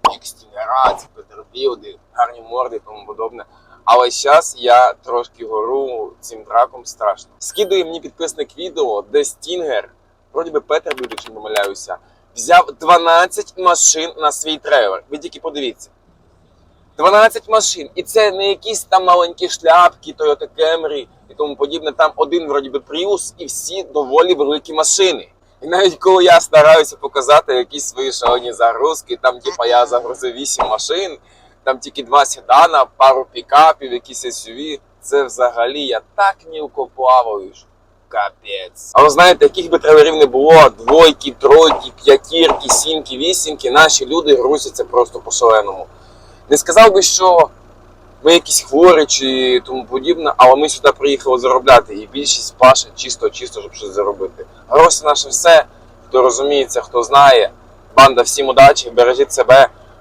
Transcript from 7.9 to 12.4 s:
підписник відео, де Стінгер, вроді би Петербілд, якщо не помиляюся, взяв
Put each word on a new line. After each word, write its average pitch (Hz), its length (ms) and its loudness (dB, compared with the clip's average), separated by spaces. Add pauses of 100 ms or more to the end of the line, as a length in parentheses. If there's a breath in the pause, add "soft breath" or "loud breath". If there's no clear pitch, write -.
підписник 151 580 -14
відео, 147 440 -8
де 135 240 -4
Стінгер, 151 640 -10 (440)
вроді 165 180 -8
би 151 80 -4
Петербілд, 143 520 -8
якщо - 220 -20
не - 20 -20
помиляюся, 101 640 -8 (380)
взяв 170 440 2